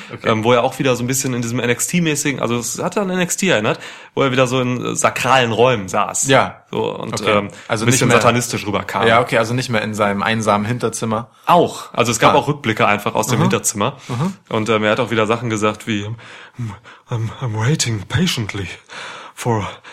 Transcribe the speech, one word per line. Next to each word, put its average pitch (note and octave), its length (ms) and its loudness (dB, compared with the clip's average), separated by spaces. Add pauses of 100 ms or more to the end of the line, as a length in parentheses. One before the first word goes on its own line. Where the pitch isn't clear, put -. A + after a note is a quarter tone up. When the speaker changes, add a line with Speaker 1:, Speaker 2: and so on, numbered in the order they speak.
(120)
Speaker 1:
Okay. - 160 -8
Speaker 2:
ähm, A2 160 0
wo A#2+ 80 4
er A#2+ 100 4
auch C3 160 -2
wieder C3 160 2
so A#2 80 -4
ein B2+ 40 -4
bisschen C3 260 -2
in A#2+ 80 -4
diesem A#2+ 180 -4
N-X-T-mäßigen, C#3+ 800 0
also A#2 200 0
es A#2+ 240 -6
hat F3+ 160 -4
an G3 100 -2
N F#3 100 -2
X F3+ 200 -2
T F#3 100 0
erinnert, B2+ 300 2 (360)
wo - 60 0
er C3+ 100 2
wieder B2+ 160 4
so B2+ 140 0
in, B2 240 -2
äh, A2+ 100 -4
sakralen B2 580 2
Räumen G#2+ 360 2
saß. F#2 400 -2
Speaker 1:
Ja. A2 420 2
Speaker 2:
So, A2 140 -2 (120)
und, - 220 -6
Speaker 1:
Okay. G#2 200 -2
Speaker 2:
ähm, G2+ 100 -2 (180)
Speaker 1:
Also A2+ 180 -2
Speaker 2:
ein - 20 2
bisschen B2 220 4
Speaker 1:
nicht A#2+ 60 4
mehr A#2 60 6
Speaker 2:
satanistisch A#2 460 0
rüberkam. G2+ 400 -2
Speaker 1:
Ja, A2+ 160 6
okay, B2 160 0
also A2+ 160 0
nicht B2+ 160 -2
mehr A2+ 100 0
in G#2+ 140 -4
seinem G2+ 280 0
einsamen G#2+ 440 2
Hinterzimmer. A#2 640 -4 (160)
Speaker 2:
Auch. - 480 2
Also A#2 180 2
es - 60 -2
gab A#2+ 160 4
Speaker 1:
Ah. - 20 6
Speaker 2:
auch - 120 0
Rückblicke A2+ 380 0
einfach G#2 280 0
aus A2 140 0
dem B2 100 0
Speaker 1:
Mhm. - 60 4
Speaker 2:
Hinterzimmer. A2 520 0 (120)
Speaker 1:
Mhm. D3+ 260 -4 (160)
Speaker 2:
Und, A2 180 -2
ähm, G#2+ 160 2
er G#2+ 60 4
hat A2 100 2
auch A2 100 -2
wieder A2 160 2
Sachen A#2 220 0
gesagt G#2+ 380 -2
wie, G#2 180 -2 (540)
"I'm, A2+ 140 -8 (360)
I'm, A2+ 220 -4 (100)
I'm A2 180 -4
waiting A#2 480 0
patiently A2 600 -2 (680)
for A2 320 -2 (260)